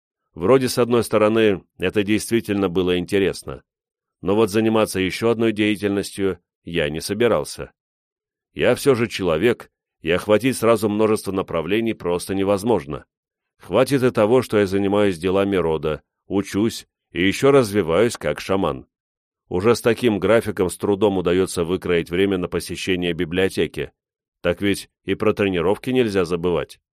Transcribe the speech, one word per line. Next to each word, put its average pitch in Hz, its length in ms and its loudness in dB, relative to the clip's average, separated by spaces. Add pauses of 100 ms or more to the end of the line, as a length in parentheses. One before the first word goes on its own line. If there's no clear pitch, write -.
(340)
Вроде, 123 340 2
с - 100 -4
одной 120 260 2
стороны, 107 600 2 (140)
это 95 260 -2
действительно 101 640 -2
было 90 300 0
интересно, 87 680 -2 (580)
но 95 140 0
вот 110 140 4
заниматься 110 500 2
ещё 95 300 -2
одной 113 220 2
деятельностью 101 880 -2 (240)
я 82 260 -2
не 78 120 -6
собирался. 101 680 -2 (800)
Я 92 200 2
всё 131 220 2
же 113 120 0
человек, 92 640 -2 (320)
и 80 80 -4
охватить 104 480 2
сразу 110 320 2
множество 104 420 0
направлений 92 640 -2
просто 87 400 -6
невозможно. 95 720 -2 (540)
Хватит 123 440 0
и 127 80 2
того, 117 300 4
что - 160 -2
я 104 80 4
занимаюсь 98 540 2
делами 98 360 0
рода, 80 460 -2 (240)
учусь 101 640 -2 (240)
и 90 140 -2
ещё 139 260 2
развиваюсь 107 680 2
как 76 240 -4
шаман. 85 460 -2 (640)
Уже 104 260 2
с - 60 -4
таким 113 380 0
графиком 95 500 2
с - 80 -8
трудом 101 420 0
удаётся 90 440 0
выкроить 85 460 -2
время 95 300 0
на 87 80 -4
посещение 87 680 -4
библиотеки. 85 760 -2 (520)
Так 87 180 -2
ведь 98 280 -2 (160)
и 95 100 -2
про 107 180 0
тренировки 95 560 0
нельзя 110 360 0
забывать. 82 560 -4 (120)